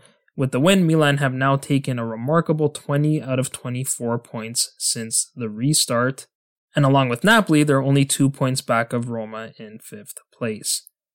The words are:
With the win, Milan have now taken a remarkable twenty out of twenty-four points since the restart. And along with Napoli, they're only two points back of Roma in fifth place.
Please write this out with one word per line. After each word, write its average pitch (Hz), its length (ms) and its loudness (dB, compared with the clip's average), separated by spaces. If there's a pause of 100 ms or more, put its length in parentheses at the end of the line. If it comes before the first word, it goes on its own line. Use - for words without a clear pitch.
(360)
With 139 140 -2
the 127 100 -2
win, 185 260 4
Milan 156 300 4
have 139 160 0
now 135 240 2
taken 135 420 -2
a 117 60 -4
remarkable 151 640 0
twenty 147 520 0
out 131 180 -2
of 127 120 -2
twenty-four 123 680 -4
points 113 580 -8
since - 580 -4
the 117 140 -6
restart. 123 800 0 (500)
And 143 80 4
along 135 240 4
with 120 160 -2
Napoli, 185 380 4
they're 139 180 2
only 139 240 2
two 139 240 2
points 131 320 -2
back 117 320 0
of 120 160 -4
Roma 113 500 -10
in 110 200 -16
fifth - 360 -20 (180)
place. - 540 -6 (280)